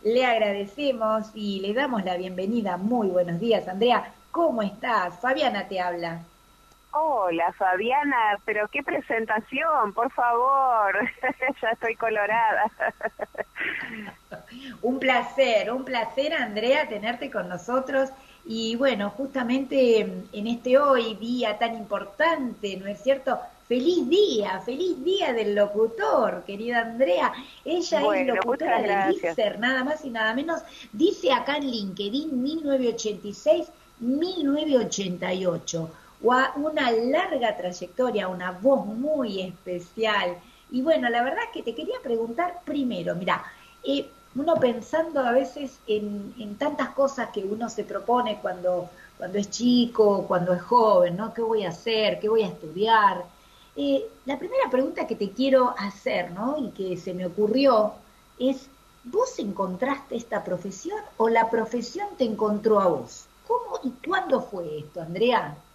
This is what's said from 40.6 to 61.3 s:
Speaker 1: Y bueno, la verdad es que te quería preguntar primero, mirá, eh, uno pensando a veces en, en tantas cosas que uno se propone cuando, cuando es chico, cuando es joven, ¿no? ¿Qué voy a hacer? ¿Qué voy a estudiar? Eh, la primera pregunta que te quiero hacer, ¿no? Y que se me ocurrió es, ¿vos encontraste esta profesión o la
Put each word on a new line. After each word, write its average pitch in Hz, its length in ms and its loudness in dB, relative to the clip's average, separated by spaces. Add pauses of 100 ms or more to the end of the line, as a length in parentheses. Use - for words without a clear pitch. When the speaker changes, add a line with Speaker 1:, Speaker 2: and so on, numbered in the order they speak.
Speaker 1:
Y 247 120 -2
bueno, 262 280 2
la 233 140 2
verdad 320 220 0
es 466 60 -12
que 311 120 -10
te 226 120 -6
quería 494 280 -6
preguntar 233 600 -2
primero, 214 520 -2
mirá, 175 280 -2 (400)
eh, 277 260 -2 (260)
uno 302 200 2
pensando 285 680 0
a 247 100 2
veces 269 560 -2
en, 208 520 -4
en 208 180 -12
tantas 285 320 -2
cosas 269 400 -2
que 196 140 -6
uno 214 260 -4
se - 160 -8
propone 196 560 -2
cuando, 180 480 -2 (280)
cuando 185 200 -6
es 202 120 -2
chico, 233 800 4
cuando 180 260 2
es 175 80 0
joven, 196 540 6
¿no? 220 180 -6
¿Qué 233 80 -6
voy 220 220 0
a 180 60 -2
hacer? 214 500 0
¿Qué 214 80 -2
voy 220 160 4
a 196 40 0
estudiar? 185 760 2 (540)
Eh, 277 280 0 (200)
la 269 120 -4
primera 480 320 0
pregunta 302 380 0
que 226 80 -4
te 196 140 -2
quiero 254 480 4
hacer, 196 540 -4
¿no? 226 260 -4
Y 233 140 -6
que 185 260 -6
se 180 160 -8
me 180 120 -6
ocurrió 214 680 4 (440)
es, 269 320 -2 (360)
¿vos 415 340 -2
encontraste 202 800 -4
esta 214 260 -6
profesión 196 560 -6 (160)
o 226 140 2
la 226 200 4